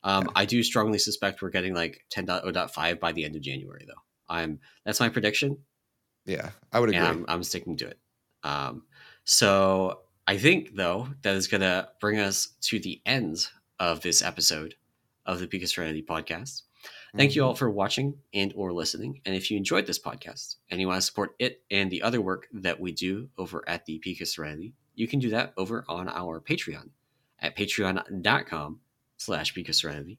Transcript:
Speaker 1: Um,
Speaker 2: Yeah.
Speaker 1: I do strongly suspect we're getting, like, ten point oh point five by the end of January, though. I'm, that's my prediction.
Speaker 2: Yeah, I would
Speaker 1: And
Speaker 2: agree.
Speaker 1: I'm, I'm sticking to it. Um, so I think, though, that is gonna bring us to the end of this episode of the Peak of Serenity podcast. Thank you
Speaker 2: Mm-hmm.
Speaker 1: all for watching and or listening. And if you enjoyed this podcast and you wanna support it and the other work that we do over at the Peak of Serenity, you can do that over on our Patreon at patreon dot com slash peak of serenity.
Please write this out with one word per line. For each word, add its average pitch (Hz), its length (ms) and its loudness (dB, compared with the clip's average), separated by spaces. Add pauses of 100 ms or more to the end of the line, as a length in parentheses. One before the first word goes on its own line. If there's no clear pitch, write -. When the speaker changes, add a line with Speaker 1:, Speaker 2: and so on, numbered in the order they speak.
Speaker 1:
Um, 98 220 4
Speaker 2:
Yeah. - 100 -4
Speaker 1:
I 98 100 6
do 117 180 4
strongly 107 360 2
suspect 101 420 0
we're 95 80 -4
getting, 92 240 0
like, 85 380 -2
ten 95 160 -4
point 92 180 0
oh 92 60 -2
point 85 200 0
five 82 280 0
by 85 120 0
the 80 140 -4
end 76 100 -8
of 76 60 -8
January, 67 460 -10
though. - 140 -20 (280)
I'm, 80 300 -2 (260)
that's 107 140 0
my 117 100 4
prediction. 120 480 0 (680)
Speaker 2:
Yeah, 82 260 -6 (200)
I 117 80 4
would 117 100 6
Speaker 1:
And 92 80 4
Speaker 2:
agree. 85 120 6
Speaker 1:
I'm, 82 180 -2
I'm 87 160 -2
sticking 85 340 -6
to - 100 -6
it. - 120 -16 (440)
Um, 69 420 -4 (380)
so 95 760 6 (260)
I 101 120 4
think, 151 380 4
though, 98 340 0 (120)
that 98 140 4
is 95 120 0
gonna 95 420 2 (100)
bring 104 180 2
us 98 300 2 (140)
to - 180 0
the 92 260 -8
end 101 420 0 (300)
of 85 240 0
this 87 220 2
episode 80 500 0 (540)
of 92 120 -2
the 92 60 -4
Peak 90 160 -6
of 87 80 -4
Serenity 80 320 -2
podcast. 82 640 -6 (520)
Thank 139 200 6
you 151 80 4
Speaker 2:
Mm-hmm. 131 60 4
Speaker 1:
all 117 60 -2
for 123 140 2
watching 107 460 0 (180)
and 98 220 2
or 95 180 -2
listening. 95 520 -4
And 95 100 -2
if 92 160 -2
you 104 60 0
enjoyed 180 280 0
this - 140 -4
podcast - 560 -12 (160)
and 92 100 -2
you 92 60 2
wanna 92 140 2
support - 360 -2
it 123 320 -2
and 98 220 2
the 92 100 -4
other 120 200 2
work 92 320 -2
that 90 260 -2
we 90 140 -4
do 98 440 -4
over 90 320 -8
at 85 160 -4
the 80 140 -8
Peak 90 220 -8
of 82 60 -6
Serenity, 80 460 -8 (220)
you 113 120 -2
can 143 120 0
do 123 100 0
that 110 260 -2
over 95 320 -4
on 90 220 -6
our 85 320 -6
Patreon 82 480 -6 (500)
at - 160 -4
patreon 95 680 -2
dot 120 240 4
com 76 320 -6 (380)
slash 78 360 -4
peak 87 160 -8
of 80 60 0
serenity. 76 420 -2